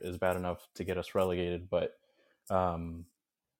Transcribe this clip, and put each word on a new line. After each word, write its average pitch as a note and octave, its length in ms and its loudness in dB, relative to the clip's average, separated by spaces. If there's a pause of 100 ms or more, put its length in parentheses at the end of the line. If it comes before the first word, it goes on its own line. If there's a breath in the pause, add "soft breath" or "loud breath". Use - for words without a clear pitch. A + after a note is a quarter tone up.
is F2+ 140 -4
bad F2+ 180 4
enough F2+ 400 -4
to - 80 -6
get F2+ 140 -2
us - 180 -4
relegated, F2+ 540 2
but, F2 240 0 (560)
um, E2+ 560 0 (540)